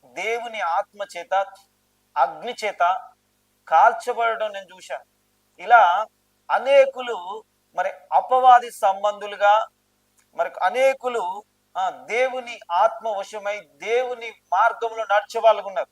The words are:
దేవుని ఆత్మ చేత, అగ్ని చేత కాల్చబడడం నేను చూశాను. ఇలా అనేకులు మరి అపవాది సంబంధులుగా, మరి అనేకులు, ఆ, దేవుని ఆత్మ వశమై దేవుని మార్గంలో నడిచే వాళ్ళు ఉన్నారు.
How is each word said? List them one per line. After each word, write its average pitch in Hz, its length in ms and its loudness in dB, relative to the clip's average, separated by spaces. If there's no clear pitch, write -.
దేవుని 226 460 -8
ఆత్మ 196 420 -6
చేత, 175 180 -6
అగ్ని 180 380 -2
చేత 185 360 0
కాల్చబడడం 220 840 2
నేను 196 240 -16
చూశాను. 170 280 -14
ఇలా 196 440 4
అనేకులు 240 960 0
మరి 185 180 -4
అపవాది 247 580 4
సంబంధులుగా, 202 960 2
మరి 170 140 -4
అనేకులు, 226 840 -2
ఆ, 185 120 -4
దేవుని 240 720 -6
ఆత్మ 202 360 0
వశమై 202 520 -8
దేవుని 226 760 -6
మార్గంలో 226 520 -2
నడిచే 208 360 -2
వాళ్ళు 214 220 4
ఉన్నారు. 190 300 -8